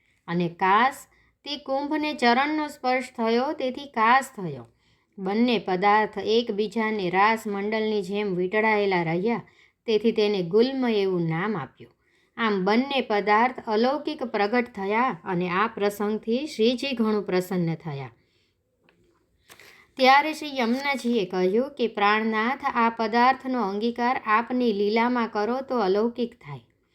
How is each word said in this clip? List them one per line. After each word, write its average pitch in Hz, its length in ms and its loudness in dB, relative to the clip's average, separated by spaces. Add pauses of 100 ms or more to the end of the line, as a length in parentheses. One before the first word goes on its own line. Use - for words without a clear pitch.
(280)
અને 175 220 -2
કાસ 202 580 2 (380)
તે 285 120 -10
કુંભને 294 560 -4
ચરણનો 285 540 0
સ્પર્શ 254 360 -2 (140)
થયો, 240 360 0
તેથી 269 320 -6
કાસ 247 520 2
થયો. 143 300 -10 (500)
બંને 214 420 2
પદાર્થ 208 640 2
એકબીજાને 214 840 0
રાસ 214 380 2
મંડળની 214 540 -2
જેમ 202 340 -4
વીંટળાયેલા 202 680 0
રહ્યા, 180 380 -2 (440)
તેથી 220 260 2
તેને 208 300 0
ગુલ્મ 240 460 2
એવું 190 420 0
નામ 185 280 -4
આપ્યું. 123 340 -12 (460)
આમ 208 280 0
બંને 254 360 2
પદાર્થ 214 680 2
અલૌકિક 269 540 0
પ્રગટ 226 420 0
થયા 214 580 -2
અને 180 260 -2
આ 190 180 0
પ્રસંગથી 214 800 -2
શ્રીજી 254 440 0
ઘણું 214 320 0
પ્રસન્ન 180 520 -2
થયા. 139 360 -10 (1900)
ત્યારે 277 360 6
શ્રી 302 240 -8
યમુનાજીએ 240 680 0
કહ્યું 190 440 0
કે, 247 180 -2
"પ્રાણનાથ, 220 760 0
આ 240 260 2
પદાર્થનો 240 720 2
અંગીકાર 233 640 -2
આપની 233 480 0
લીલામાં 226 540 0
કરો 226 340 -2
તો 262 180 -2
અલૌકિક 220 540 0
થાય." 143 260 -16 (360)